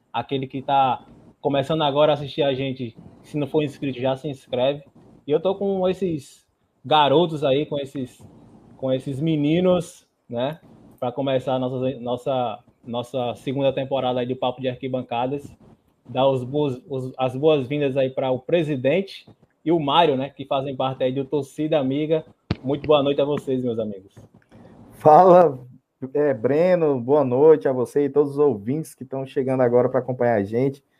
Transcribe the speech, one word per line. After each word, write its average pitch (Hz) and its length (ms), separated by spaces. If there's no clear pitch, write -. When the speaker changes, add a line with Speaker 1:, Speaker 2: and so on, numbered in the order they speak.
Speaker 1:
aquele 131 340
que 135 160
tá 135 440
começando 147 420
agora 147 280
a 147 40
assistir 143 260
a 139 120
gente, 131 440
se - 140
não 143 100
for 151 160
inscrito, 135 340
já 131 200
se 156 100
inscreve. 135 560
E 139 60
eu 160 80
tô 190 160
com 196 320
esses 180 580
garotos 151 600
aí, 143 200
com 147 140
esses, 135 420
com 131 160
esses 131 300
meninos, 165 840
né, 131 320
pra 123 140
começar 135 400
a 127 60
nossa, 127 420
nossa, 123 580
nossa 120 500
segunda 135 360
temporada 131 480
aí 123 60
do 127 100
Papo 127 240
de 131 80
Arquibancadas. 127 840
Dar 127 220
os 131 160
boas, 131 460
os, 131 280
as 131 200
boas-vindas 143 580
aí 135 140
pra 131 220
o 127 80
presidente 151 840
e 151 80
o 170 80
Mário, 147 380
né, 135 120
que - 140
fazem 135 320
parte 131 300
aí 131 80
do 135 100
Torcida 151 560
Amiga. 151 460
Muito 139 240
boa 147 160
noite 143 200
a 139 40
vocês, 131 380
meus 117 160
amigos. 101 340
Speaker 2:
Fala, 165 640
é, 147 200
Breno, 147 640
boa 139 240
noite 139 420
a 139 60
você 127 320
e 143 60
todos 143 240
os 139 60
ouvintes 139 540
que 131 120
tão 135 200
chegando 131 360
agora 123 260
pra 123 140
acompanhar 123 340
a 104 80
gente. 123 400